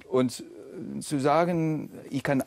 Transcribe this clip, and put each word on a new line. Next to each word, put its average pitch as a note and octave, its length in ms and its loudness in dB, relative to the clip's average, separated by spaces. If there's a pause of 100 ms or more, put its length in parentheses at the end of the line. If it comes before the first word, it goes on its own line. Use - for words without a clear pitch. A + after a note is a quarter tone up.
Und, A#3 320 2
äh, - 600 -12
zu C#3 200 -4
sagen, D#3+ 680 2 (220)
ich C3+ 140 -2
kann C3+ 220 4